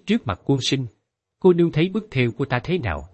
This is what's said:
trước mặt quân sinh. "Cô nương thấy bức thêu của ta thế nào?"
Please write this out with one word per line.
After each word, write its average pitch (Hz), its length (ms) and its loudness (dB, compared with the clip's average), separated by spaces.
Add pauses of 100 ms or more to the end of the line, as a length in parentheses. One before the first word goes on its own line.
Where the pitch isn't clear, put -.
trước 226 220 0
mặt 95 180 -6
quân 139 160 2
sinh. 135 240 -2 (540)
"Cô 185 140 6
nương 170 180 2
thấy 165 180 0
bức 214 220 -6
thêu 123 200 0
của 139 140 -4
ta 127 140 -2
thế 170 180 -2
nào?" 80 360 -6